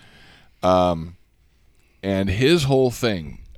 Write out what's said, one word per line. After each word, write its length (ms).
Um, 540
and 280
his 340
whole 280
thing, 480